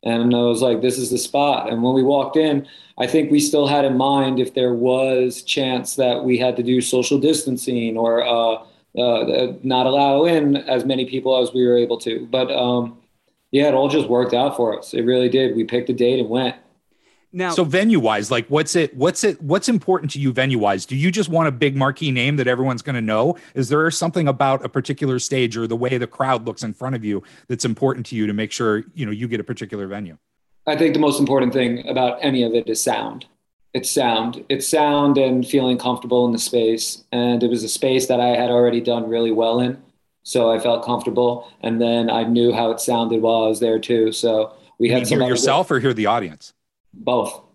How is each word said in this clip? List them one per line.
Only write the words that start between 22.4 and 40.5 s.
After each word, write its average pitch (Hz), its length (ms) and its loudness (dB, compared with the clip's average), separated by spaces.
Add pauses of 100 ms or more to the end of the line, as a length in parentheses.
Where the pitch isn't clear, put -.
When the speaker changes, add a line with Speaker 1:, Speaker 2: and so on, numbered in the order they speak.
Speaker 3:
everyone's 127 340 0
gonna 131 180 -4
know? 113 360 0 (180)
Is 127 160 -2
there 156 220 2
something 165 360 -2
about 135 340 0
a 131 60 -10
particular 135 520 -2
stage 123 360 -2
or 113 100 -4
the 117 100 -4
way 127 200 -2
the 120 120 -4
crowd 131 360 -2
looks 117 200 -8
in 107 100 -8
front 127 220 -6
of 110 80 -8
you 101 180 -4 (260)
that's 123 160 -4
important 123 420 -2
to 120 100 -10
you 107 100 -2
to 104 80 -2
make 107 180 -4
sure, 113 320 0 (100)
you 143 120 -8
know, 104 60 -6
you 110 140 -8
get 113 140 -4
a - 40 -8
particular 101 420 -10
venue? 95 320 -12 (480)
Speaker 1:
I 151 100 0
think 160 160 2
the 151 80 0
most 143 180 2
important 127 360 2
thing 120 340 -2
about 127 320 0
any 135 220 0
of 113 120 0
it 113 140 0
is 113 140 -2
sound. 110 420 -4 (480)
It's 127 180 -6
sound. 120 600 -2
It's 135 180 -4
sound 147 480 2
and 127 300 2
feeling 127 320 2
comfortable 123 480 0
in 120 60 2
the 113 60 -2
space. 113 640 -2 (100)
And 120 300 2
it 120 60 2
was 113 160 -2
a 113 40 -8
space 127 400 0
that 123 120 2
I 123 160 2
had 120 140 0
already 120 300 4
done 117 280 -2
really 117 240 0
well 113 280 2
in. 123 180 -2 (440)
So 117 280 0